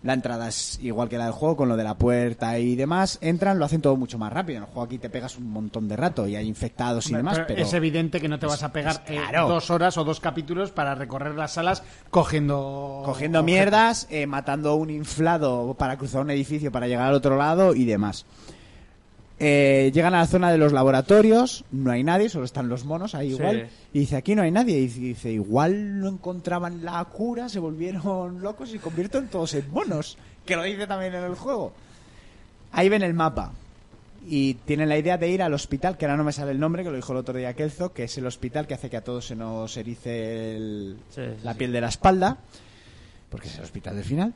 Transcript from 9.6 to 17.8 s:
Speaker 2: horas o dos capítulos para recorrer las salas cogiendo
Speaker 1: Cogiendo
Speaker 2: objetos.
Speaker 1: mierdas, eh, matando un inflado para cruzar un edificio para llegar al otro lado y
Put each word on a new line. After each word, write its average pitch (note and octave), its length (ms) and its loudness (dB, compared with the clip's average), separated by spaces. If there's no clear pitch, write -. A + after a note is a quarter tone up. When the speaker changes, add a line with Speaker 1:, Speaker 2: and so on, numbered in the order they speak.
Speaker 2:
horas E3+ 260 2
o D#3+ 60 0
dos D3+ 160 -2
capítulos E3+ 520 -4
para C#3 240 -2
recorrer C#3 400 -6
las D3+ 180 -6
salas F3 300 0
cogiendo C#3 960 0
Speaker 1:
Cogiendo D3 340 2
Speaker 2:
objetos. D#3 60 4
Speaker 1:
mierdas, G#3 640 4
eh, D3 180 -2
matando C#3+ 480 0
un D#3 140 0
inflado D3+ 840 0
para C3 220 -2
cruzar C3 240 -4
un D3 100 -2
edificio C#3+ 380 -2
para A#2+ 200 -2
llegar B2 180 2
al C#3 60 6
otro C3+ 240 4
lado E3 360 6
y B2+ 120 4